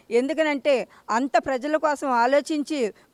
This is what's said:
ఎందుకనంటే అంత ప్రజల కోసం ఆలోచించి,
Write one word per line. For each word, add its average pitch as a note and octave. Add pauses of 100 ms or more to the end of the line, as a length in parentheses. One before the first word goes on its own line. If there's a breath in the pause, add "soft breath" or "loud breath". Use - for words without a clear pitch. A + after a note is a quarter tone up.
(100)
ఎందుకనంటే C#4 (220 soft breath)
అంత B3
ప్రజల D4
కోసం D4+
ఆలోచించి, C#4 (200 soft breath)